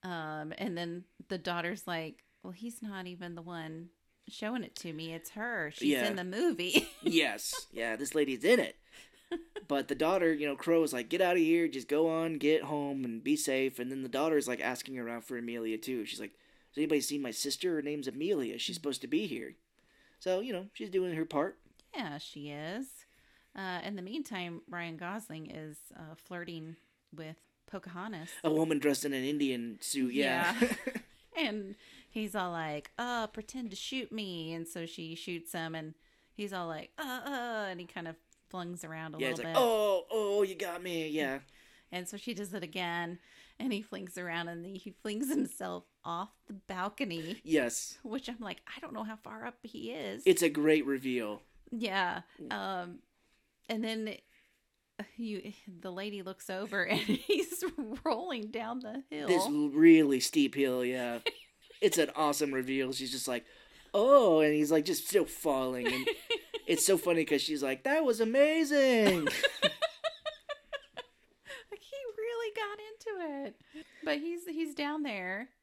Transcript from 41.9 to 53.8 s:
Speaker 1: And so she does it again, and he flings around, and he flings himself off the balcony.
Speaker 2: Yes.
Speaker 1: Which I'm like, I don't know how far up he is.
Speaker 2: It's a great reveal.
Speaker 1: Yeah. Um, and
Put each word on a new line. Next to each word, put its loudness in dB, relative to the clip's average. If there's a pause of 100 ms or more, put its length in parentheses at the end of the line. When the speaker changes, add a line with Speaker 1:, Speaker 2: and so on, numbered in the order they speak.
Speaker 1:
And -6
so -12
she -8
does -8
it -6
again, -4 (400)
and -2
he -2
flings -12
around, -4
and -8 (120)
he -14
flings -2
himself -2 (200)
off -6 (200)
the -12
balcony. -6
Speaker 2:
Yes. 0
Speaker 1:
Which -8
I'm -10
like, -10 (160)
I -14
don't -12
know -8
how -10
far -12
up -10
he -10
is. -8
Speaker 2:
It's 8
a 6
great 6
reveal. -2 (300)
Speaker 1:
Yeah. -2 (300)
Um, -6 (720)
and -2